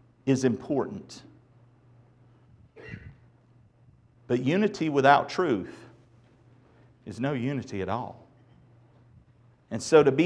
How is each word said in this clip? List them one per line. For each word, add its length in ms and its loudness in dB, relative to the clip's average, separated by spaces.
is 200 2
important. 800 -4
But 160 0
unity 460 0
without 400 6
truth 480 -2
is 140 -12
no 120 -2
unity 480 -6
at 80 -6
all. 360 -8
And 120 -8
so 200 4
to 100 4
be 140 2